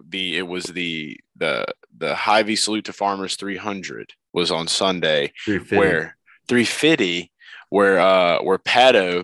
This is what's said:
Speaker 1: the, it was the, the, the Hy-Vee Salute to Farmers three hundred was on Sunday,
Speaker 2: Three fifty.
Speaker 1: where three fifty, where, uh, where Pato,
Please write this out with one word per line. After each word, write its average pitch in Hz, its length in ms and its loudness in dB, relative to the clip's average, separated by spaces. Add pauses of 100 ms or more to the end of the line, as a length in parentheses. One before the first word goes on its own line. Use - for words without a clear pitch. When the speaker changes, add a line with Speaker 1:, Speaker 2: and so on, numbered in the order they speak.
Speaker 1:
the, 90 280 -6
it 90 120 -4
was 90 160 -6
the, 82 560 -8 (160)
the, 67 300 -2 (300)
the 76 200 -4
Hy-Vee 107 400 0
Salute 107 300 -4
to 98 60 -12
Farmers 98 440 -4
three 98 220 -10
hundred 90 540 -10 (200)
was 87 180 -2
on 82 160 -2
Sunday, 82 640 0 (120)
Speaker 2:
Three 101 140 -2
fifty. - 180 -2
Speaker 1:
where 85 400 0 (320)
three 120 160 4
fifty, 104 640 0 (380)
where, 98 320 4
uh, 90 420 4
where 92 160 0
Pato, 101 640 4